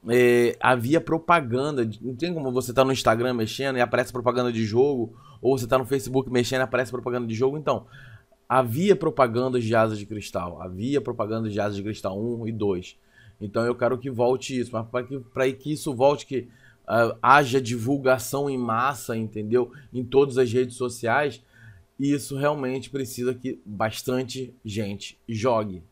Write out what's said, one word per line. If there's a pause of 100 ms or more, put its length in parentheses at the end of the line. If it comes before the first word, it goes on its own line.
é,
havia
propaganda,
de,
não
tem
como
você
tá
no
Instagram
mexendo
e
aparece
propaganda
de
jogo, (260)
ou
você
tá
no
Facebook
mexendo
e
aparece
propaganda
de
jogo.
Então, (640)
havia
propagandas
de
Asas
de
Cristal,
havia
propagandas
de
Asas
de
Cristal
um
e
dois. (440)
Então
eu
quero
que
volte
isso,
mas
pra
que,
pra
que
isso
volte,
que, (400)
ah,
haja
divulgação
em
massa,
entendeu? (200)
Em
todas
as
redes
sociais, (560)
isso
realmente
precisa
que
bastante (100)
gente (100)
jogue